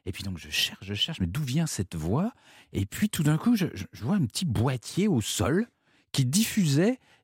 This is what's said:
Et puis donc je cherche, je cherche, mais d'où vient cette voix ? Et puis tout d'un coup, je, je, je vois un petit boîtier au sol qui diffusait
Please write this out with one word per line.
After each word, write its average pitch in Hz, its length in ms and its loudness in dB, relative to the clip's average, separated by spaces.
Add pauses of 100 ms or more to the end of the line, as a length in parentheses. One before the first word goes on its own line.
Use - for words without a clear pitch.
Et 95 60 -8
puis - 120 -10
donc 95 160 -6
je 76 100 -18
cherche, - 320 -2
je 98 120 -6
cherche, 156 260 -4
mais 90 80 2
d'où 120 160 -2
vient 147 240 0
cette - 280 -4
voix ? 107 360 0 (420)
Et 98 120 0
puis - 240 -2
tout - 140 -2
d'un 151 140 4
coup, 240 180 4
je, 185 180 0
je, 95 180 -8
je - 120 -14
vois 151 120 0
un 180 100 2
petit - 200 -4
boîtier 127 640 0
au 151 140 2
sol 151 460 0 (460)
qui 135 120 2
diffusait 180 720 2 (240)